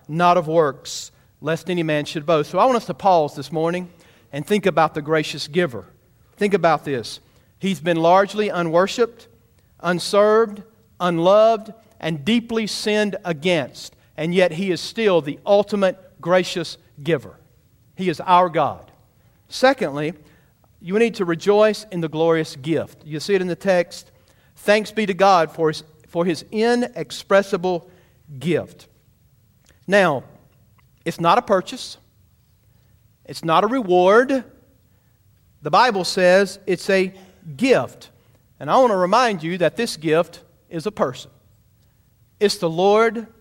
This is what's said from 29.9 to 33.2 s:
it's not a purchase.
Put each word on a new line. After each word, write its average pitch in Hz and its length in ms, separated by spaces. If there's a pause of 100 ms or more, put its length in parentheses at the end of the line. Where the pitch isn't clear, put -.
it's 165 160
not 170 180
a 240 40
purchase. 202 540 (1300)